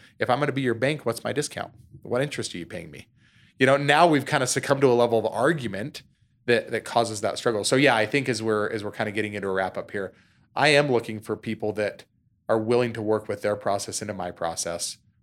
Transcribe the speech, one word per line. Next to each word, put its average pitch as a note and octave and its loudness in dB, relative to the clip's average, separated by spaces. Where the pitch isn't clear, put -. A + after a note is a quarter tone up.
"If A2+ -2
I'm B2 2
gonna C#3+ 0
be C3+ -4
your A#2+ 0
bank, C3+ -2
what's A#2 -4
my A2+ -4
discount? - -6
What A2+ -2
interest C#3+ -6
are F2+ -10
you E2 -10
paying E2 -12
me?" - -20
You C3 2
know, C#3 6
now C#3+ 6
we've D3+ 4
kinda C3+ 0
succumbed C3+ 0
to C#3 8
a B2 6
level A#2+ 4
of G#2+ 0
argument A#2+ -2
that, A#2 2
that A2 -4
causes G#2+ 0
that G#2+ -2
struggle. G#2+ 0
So C3+ 2
yeah, C3 6
I A2 2
think C3 -2
as A2 -2
we're, G#2+ 0
as G#2+ -6
we're G#2 -8
kinda G#2+ -6
getting G#2 -4
into G2 -6
a F#2+ -2
wrap F#2+ -2
up - -12
here, G2 -8
I C#3+ 4
am C#3+ 6
looking A2+ 0
for G#2+ -6
people G#2+ -6
that G#2 -4
are A2+ 4
willing A#2+ 2
to A2+ -8
work G#2+ -2
with G#2 -6
their G#2 0
process G2+ -4
into G#2 -8
my F#2 -6
process. E2+ -6